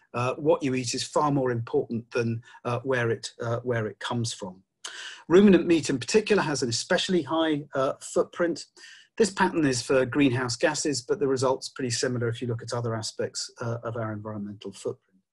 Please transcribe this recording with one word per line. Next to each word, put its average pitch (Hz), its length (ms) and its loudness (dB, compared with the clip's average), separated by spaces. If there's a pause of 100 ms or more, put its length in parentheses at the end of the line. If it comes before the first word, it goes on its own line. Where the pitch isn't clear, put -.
(160)
uh, 123 200 -2
what 160 280 2
you 131 100 0
eat 127 220 -2
is 123 80 -4
far 151 280 0
more 131 200 2
important 120 600 -2
than, 117 300 -2 (240)
uh, 120 140 -4
where 123 320 -2
it, - 180 -6 (120)
uh, 117 160 -4
where 120 280 -2
it 104 140 -8
comes 117 340 -4
from. 92 300 -14 (640)
Ruminant 185 400 10
meat 170 220 2
in 139 100 0
particular 214 420 2
has - 220 0
an 123 60 0
especially 175 540 0
high, 156 420 0 (100)
uh, 139 240 0
footprint. - 640 -2 (540)
This 214 120 4
pattern 170 360 0
is 127 160 0
for 131 240 2
greenhouse 120 500 2
gases, 151 460 -2
but 147 180 -2
the 143 80 0
result's 131 400 0
pretty 131 240 -8
similar 123 380 -2
if 113 120 -6
you 123 60 -6
look 117 160 -4
at 113 80 -10
other 120 240 -4
aspects, - 640 -8
uh, 117 240 -6
of 117 140 -8
our 110 160 -6
environmental 104 580 -10
footprint. - 480 -12 (140)